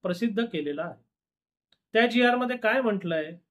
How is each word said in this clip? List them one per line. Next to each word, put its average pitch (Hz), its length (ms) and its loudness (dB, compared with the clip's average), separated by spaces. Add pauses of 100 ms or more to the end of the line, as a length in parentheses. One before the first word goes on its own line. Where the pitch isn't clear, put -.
प्रसिद्ध 202 420 -2
केलेला 151 380 -6
आहे. 170 200 -12 (880)
त्या 226 120 6
जीआर 240 300 4
मध्ये 247 220 -2
काय 240 240 2
म्हटलंय 170 560 -2 (140)